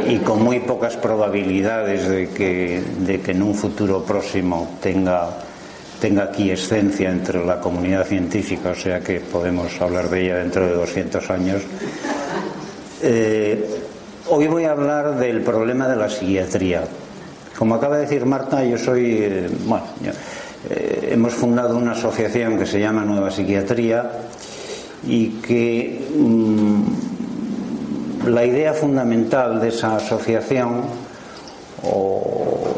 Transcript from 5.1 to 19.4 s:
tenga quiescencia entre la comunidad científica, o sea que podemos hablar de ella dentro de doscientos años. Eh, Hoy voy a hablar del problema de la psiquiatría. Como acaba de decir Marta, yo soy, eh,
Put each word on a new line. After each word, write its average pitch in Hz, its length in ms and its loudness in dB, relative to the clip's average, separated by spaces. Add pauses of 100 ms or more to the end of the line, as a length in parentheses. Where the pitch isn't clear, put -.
tenga 101 320 2
quiescencia 98 800 2
entre 90 340 0
la 90 140 2
comunidad 92 460 0
científica, 90 680 0
o 85 40 -4
sea 90 260 -2
que 90 180 -2
podemos 87 600 -2
hablar 90 300 0
de 92 160 2
ella 90 120 0
dentro 90 280 2
de 90 80 2
doscientos 87 560 -2
años. 95 320 0 (1400)
Eh, 110 800 2 (460)
Hoy 156 180 4
voy 165 160 2
a 160 80 2
hablar 147 460 0
del 120 240 0
problema 123 440 0
de 127 120 2
la 104 120 0
psiquiatría. 92 720 0 (760)
Como 113 180 4
acaba 143 220 2
de 147 60 2
decir 139 220 0
Marta, 135 380 0
yo 120 140 2
soy, 120 420 2
eh, 95 300 0 (160)